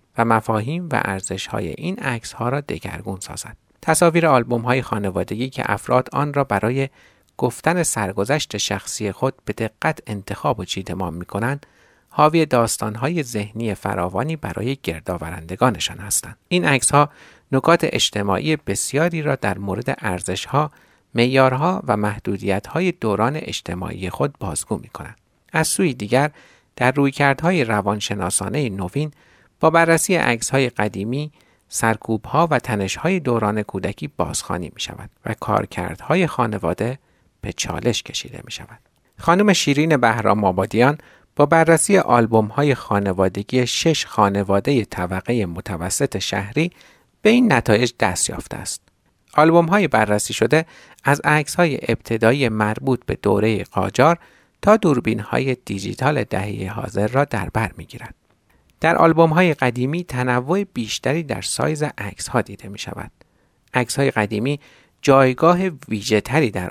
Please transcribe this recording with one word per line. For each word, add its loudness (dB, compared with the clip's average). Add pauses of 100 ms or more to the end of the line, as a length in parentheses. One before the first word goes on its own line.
(180)
و 2
مفاهیم -2
و 0
ارزش‌های -6
این -8
عکس‌ها -6
را -4
دگرگون -10
سازد. -14 (240)
تصاویر 2
آلبوم‌های 2
خانوادگی -4
که -8
افراد 0
آن -2
را 0
برای -2 (480)
گفتن 0
سرگذشت -2
شخصی -4
خود -2 (120)
به -6
دقت -4
انتخاب -4
و -6
چیدمان -6
می‌کنند، -4 (440)
حاوی 2
داستان‌های -2
ذهنی -6
فراوانی -4
برای -6
گردآورندگانشان -4
هستند. -6 (100)
این 0
عکس‌ها 4 (420)
نکات 4
اجتماعی 0
بسیاری -2
را -2
در -2
مورد -4
ارزش‌ها، -2 (440)
معیارها 2
و 2
محدودیت‌های -2
دوران 0
اجتماعی -8
خود -4
بازگو -6
می‌کنند. -14 (380)
از 0
سوی 0
دیگر، 0 (440)
در 2
رویکردهای 2
روانشناسانه -2
نوین -4 (480)
با 6
بررسی 4
عکس‌های 0
قدیمی، -4 (380)
سرکوب‌ها 0
و 2
تنش‌های -2
دوران 0
کودکی -6
بازخوانی -6
می‌شود -12 (160)
و -4
کارکردهای -2
خانواده -2 (420)
به -8
چالش -2
کشیده -12
می‌شود. -16 (380)
خانم 4
شیرین 2
بهرام 4
آبادیان 4 (380)
با 6
بررسی 4
آلبوم‌های 4
خانوادگی 0
شش 0
خانواده 2
طبقه -4
متوسط -4
شهری -4 (500)
به 4
این 6
نتایج 4
دست 0
یافته -10
است. -10 (520)
آلبوم‌های 4
بررسی 2
شده 2 (380)
از 2
عکس‌های 2
ابتدایی 2
مربوط 0
به -2
دوره 2
قاجار 2 (440)
تا 6
دوربین‌های 0
دیجیتال -2
دهه -4
حاضر -2
را 2
در -4
بر -2
می‌گیرد. -16 (640)
در 4
آلبوم‌های 6
قدیمی 0
تنوع 0
بیشتری -4
در -6
سایز -2
عکس‌ها -4
دیده -10
می‌شود. -12 (640)
عکس‌های 0
قدیمی -2 (420)
جایگاه 6 (280)
ویژه‌تری 0
در -6